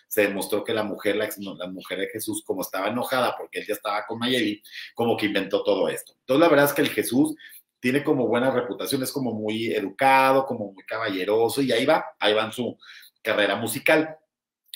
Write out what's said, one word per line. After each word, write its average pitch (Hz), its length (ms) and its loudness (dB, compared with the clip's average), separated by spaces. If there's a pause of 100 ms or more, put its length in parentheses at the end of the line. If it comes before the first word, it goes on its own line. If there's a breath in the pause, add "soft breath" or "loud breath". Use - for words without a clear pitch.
se - 160 2
demostró 98 400 -2
que 117 100 -4
la 107 120 0
mujer, 98 320 -2
la 107 80 -2
ex-, 104 140 -8
la 90 280 -10
mujer 92 320 -10
de 98 100 -4
Jesús, 110 380 -8
como 95 160 -4
estaba 95 240 -4
enojada 120 500 -2
porque - 220 -10
él - 80 -8
ya 104 80 -4
estaba 104 320 -4
con 113 140 -8
Mayeli, 117 420 0 (320 loud breath)
como 117 220 0
que 107 100 0
inventó 98 380 0
todo 92 240 2
esto. - 320 -6
Entonces, 139 200 2
la 170 80 8
verdad 143 180 6
es 143 60 2
que 160 100 2
el 135 80 0
Jesús 143 440 0 (460 loud breath)
tiene 131 240 0
como 131 240 2
buena 120 240 2
reputación, 104 500 -2
es 127 80 -4
como 127 220 -4
muy 107 400 -2
educado, 135 720 4
como 107 240 -6
muy - 140 -20
caballeroso, 110 760 0
y 127 120 2
ahí 117 120 2
va, 160 200 2 (160)
ahí 104 140 4
va 110 100 2
en 107 80 -6
su 117 260 -6 (420 loud breath)
carrera 101 360 2
musical. 131 600 2 (600)